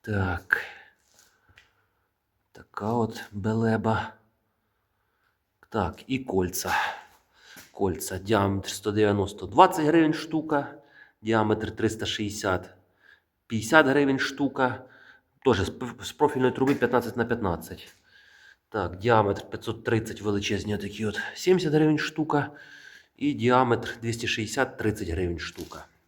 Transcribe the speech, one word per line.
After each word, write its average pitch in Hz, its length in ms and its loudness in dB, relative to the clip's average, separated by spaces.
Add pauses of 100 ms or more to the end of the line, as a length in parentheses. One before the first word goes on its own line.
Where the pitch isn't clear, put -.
Так. 95 540 0 (1900)
Така - 420 -6
от 113 380 -2
белеба. 110 840 0 (1600)
Так, 92 380 -2
і 131 120 -2
кольца. 92 520 -2 (1000)
Кольца. 95 460 -4
Діаметр 98 520 0
сто - 220 -6
дев'яносто, 101 560 0
двадцять 160 380 6
гривень 156 280 4
штука. 151 600 -4 (480)
Діаметр 107 500 0
триста 107 340 -2
шістдесят, 101 640 -4 (760)
п'ятдесят 123 400 4
гривень 135 320 2
штука. 135 640 -2 (640)
Тоже 98 200 4
з 87 40 -4
п-, 117 340 -12
з - 80 -10
профільної 131 400 2
труби 131 240 2
п'ятнадцять 120 420 0
на 117 80 0
п'ятнадцять. 95 680 -4 (720)
Так, 90 280 -4
діаметр 101 520 2
п'ятсот - 340 -10
тридцять, 110 380 -2
величезні 104 540 -2
отакі 101 300 -6
от, 101 140 -4 (160)
сімдесят 170 380 2
гривень 156 260 4
штука. 151 520 -2 (680)
І 143 160 -2
діаметр 120 680 2
двісті 113 260 -4
шістдесят, 117 500 -2
тридцять 104 320 -2
гривень 85 300 -2
штука. - 460 -12 (220)